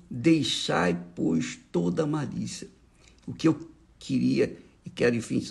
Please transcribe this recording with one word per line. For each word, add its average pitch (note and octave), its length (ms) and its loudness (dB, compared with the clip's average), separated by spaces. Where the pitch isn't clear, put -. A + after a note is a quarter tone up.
"Deixai, E3 920 2
pois, - 440 0
toda F3 320 0
a D3+ 40 0
malícia." - 600 -6
O B2 80 -8
que D#3+ 140 2
eu D#3 220 0
queria C3 580 0
e - 60 -14
quero, A#2+ 260 2
enfim, A#2+ 360 -2